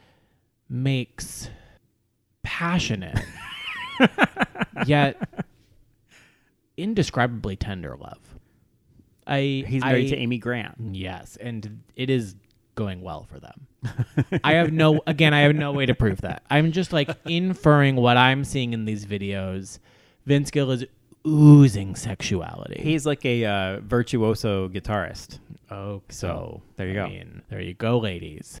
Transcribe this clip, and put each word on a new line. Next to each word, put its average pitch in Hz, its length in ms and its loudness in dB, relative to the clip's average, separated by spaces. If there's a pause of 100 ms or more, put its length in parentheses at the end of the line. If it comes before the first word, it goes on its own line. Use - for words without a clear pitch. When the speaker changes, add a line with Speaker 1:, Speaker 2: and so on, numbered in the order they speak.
(680)
Speaker 1:
makes 131 800 -6 (920)
passionate, 113 800 -4 (800)
Speaker 2:
<laughs> - 880 0
Speaker 1:
yet - 580 0 (1300)
indescribably 123 800 -2
tender 85 440 -8
love. - 380 -20 (880)
I, 139 400 -2
Speaker 2:
He's 131 160 -2
married 131 240 2
Speaker 1:
I - 20 -4
Speaker 2:
to 143 80 -2
Amy 123 220 -2
Grant. 120 360 -6 (180)
Speaker 1:
Yes, 92 460 -12
and 110 440 -12 (120)
it 127 140 -4
is 113 260 -2 (400)
going 95 260 -6
well 80 220 -12
for - 160 -20
them. - 280 -20 (320)
Speaker 2:
<laughs> - 440 -2
Speaker 1:
I 151 100 2
have 165 180 2
no, 156 360 4
again, 151 260 4
I 147 80 4
have 147 140 6
no 147 160 -2
way 139 140 0
to 127 100 4
prove 98 260 0
that. - 280 -8
I'm 151 220 4
just, 175 220 -4
like, 147 160 0 (160)
inferring 151 680 4
what 123 220 6
I'm 131 260 6
seeing 123 300 -4
in 113 120 -4
these 104 200 -4
videos. 98 760 -6 (460)
Vince 143 260 2
Gill 139 200 0
is 127 140 -4 (420)
oozing 143 680 8
sexuality. - 840 -6
Speaker 2:
He's 151 240 -2
like 147 200 -2
a, 117 200 0
uh, 98 360 -2
virtuoso 110 880 0
guitarist. 95 680 -8 (300)
Speaker 1:
Oh, 98 400 -12
Speaker 2:
So, - 180 -8
Speaker 1:
so 87 340 -8 (160)
Speaker 2:
there 95 100 -6
you 92 140 -4
Speaker 1:
I - 40 -4
Speaker 2:
go. 92 40 -8
Speaker 1:
mean, 90 400 -16
there 104 120 -12
you 90 120 -10
go, 117 260 0
ladies. 85 600 -8